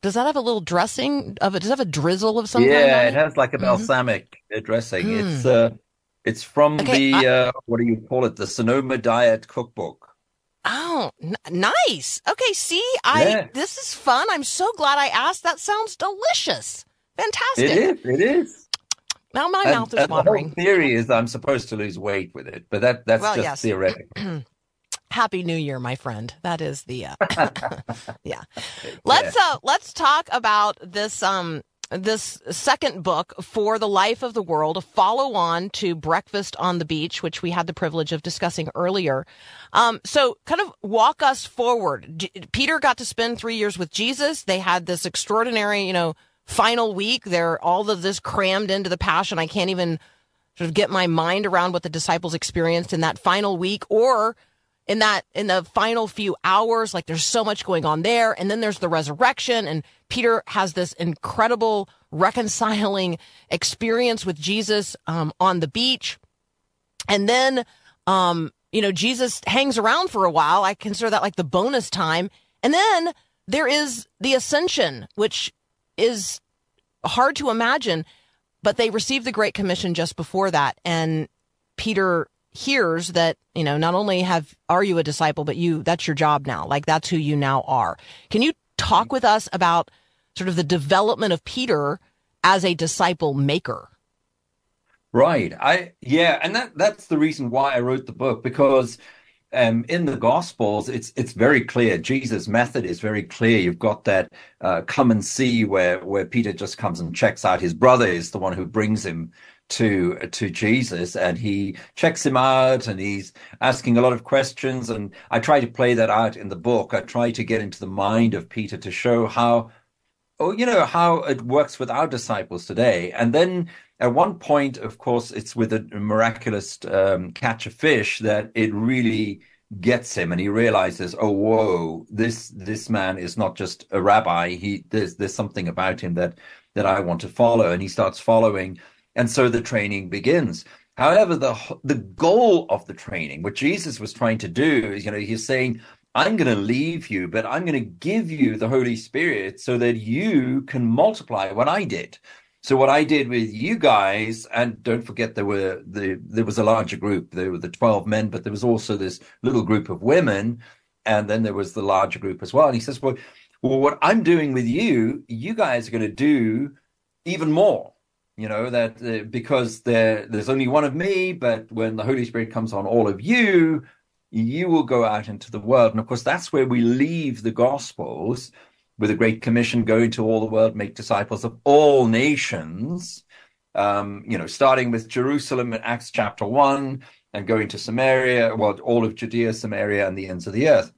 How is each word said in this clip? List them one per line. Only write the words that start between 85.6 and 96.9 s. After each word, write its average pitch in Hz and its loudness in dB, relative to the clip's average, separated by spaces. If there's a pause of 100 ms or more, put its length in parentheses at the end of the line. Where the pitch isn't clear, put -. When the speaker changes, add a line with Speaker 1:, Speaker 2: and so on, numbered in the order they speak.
Speaker 1:
that's 165 -2
your 156 0
job 147 2
now. 90 -4
Like, 143 -2
that's 160 0
who 175 0
you 151 0
now 135 0
are. 113 0 (320)
Can 214 2
you 302 2 (240)
talk 214 2
with 262 -2
us 220 4
about 170 2 (440)
sort 185 -4
of 180 -2
the 175 0
development 180 2
of 156 -4
Peter 185 -2 (440)
as 185 4
a 180 2
disciple 165 -2
maker? 139 -2 (1200)
Speaker 2:
Right. 123 2
I, 175 0
yeah. 156 2
And 185 -2
that, 240 -6
that's 202 0